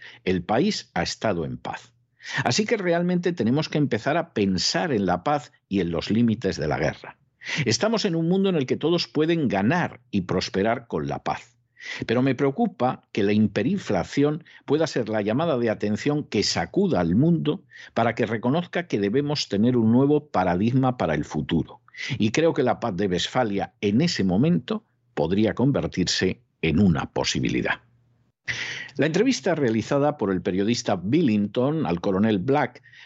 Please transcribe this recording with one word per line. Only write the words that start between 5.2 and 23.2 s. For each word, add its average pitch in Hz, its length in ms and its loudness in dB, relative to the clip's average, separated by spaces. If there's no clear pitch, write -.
paz 147 300 -2
y 98 100 0
en 85 120 -2
los 80 180 -4
límites 110 480 0
de 76 100 -2
la 65 120 -2
guerra. - 380 -4
Estamos 196 400 0
en 170 100 0
un 165 120 0
mundo 190 220 2
en 180 60 0
el 143 100 0
que 147 120 -2
todos 165 300 0
pueden 156 400 0
ganar 110 540 0
y 101 100 0
prosperar 95 640 -2
con 78 200 -4
la - 160 -6
paz. - 320 -8
Pero 123 160 0
me 131 140 2
preocupa 139 640 0
que 110 120 0
la 101 100 4
hiperinflación 139 1120 0
pueda 151 220 2
ser 123 200 -2
la 110 140 -2
llamada 131 380 0
de 120 100 2
atención 107 540 -2
que 104 200 0
sacuda 123 560 0
al 87 160 2
mundo 156 480 2
para 117 220 2
que 120 100 0
reconozca 135 640 -2
que 120 120 -2
debemos 127 500 0
tener 117 280 2
un 113 140 4
nuevo 143 380 4
paradigma 117 680 2
para 82 180 0
el 76 100 -2
futuro. 76 560 -4
Y 110 140 0
creo 156 220 2
que 139 100 0
la 110 160 0
paz 113 160 -4
de 101 120 0
Westfalia 98 760 -2